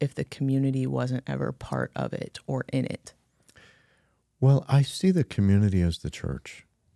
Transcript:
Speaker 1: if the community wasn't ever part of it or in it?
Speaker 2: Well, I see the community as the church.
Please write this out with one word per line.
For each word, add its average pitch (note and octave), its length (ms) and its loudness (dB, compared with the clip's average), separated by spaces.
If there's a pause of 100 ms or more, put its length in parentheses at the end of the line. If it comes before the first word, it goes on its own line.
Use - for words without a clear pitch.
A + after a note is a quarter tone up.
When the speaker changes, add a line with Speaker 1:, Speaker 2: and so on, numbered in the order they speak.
Speaker 1:
if C#3+ 160 -2
the C#3 80 -4
community C3+ 640 0
wasn't B2+ 420 -4
ever C3+ 240 -4
part - 420 -6
of B1+ 180 -4
it - 260 -10 (100)
or C3 240 -4
in C3 140 -2
it? - 260 -10 (1300)
Speaker 2:
Well, C3+ 280 6
I C#3 140 6
see F#3+ 300 0
the F3 100 2
community G2+ 600 4
as E2+ 160 0
the C#2 120 -8
church. - 560 -10 (300)